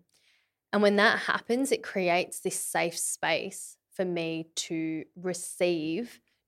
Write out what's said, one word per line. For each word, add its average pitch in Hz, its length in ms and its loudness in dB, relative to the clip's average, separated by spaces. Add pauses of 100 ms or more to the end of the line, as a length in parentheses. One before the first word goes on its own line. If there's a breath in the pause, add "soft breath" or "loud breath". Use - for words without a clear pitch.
(720)
And 208 80 4
when 202 160 6
that 208 220 6
happens, 262 520 0
it - 100 0
creates 180 580 0
this 180 200 -4
safe 170 380 -2
space - 800 -4 (120)
for - 160 -2
me 165 500 -4
to 160 500 -4 (100)
receive, 175 1040 -2 (280)